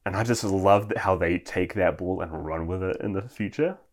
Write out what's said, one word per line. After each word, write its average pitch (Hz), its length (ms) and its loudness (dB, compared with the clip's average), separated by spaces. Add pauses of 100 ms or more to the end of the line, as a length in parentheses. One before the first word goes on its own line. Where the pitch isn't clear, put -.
And 95 100 -4
I 107 80 0
just 117 200 0
love 101 460 4
that 107 100 -2
how 95 160 2
they 87 220 2
take - 380 -2
that 85 240 2
ball 92 220 -4
and 80 240 -8
run 82 200 -4
with 92 160 -4
it 92 200 -2
in 104 120 -4
the 95 80 -2
future. 123 560 -4 (160)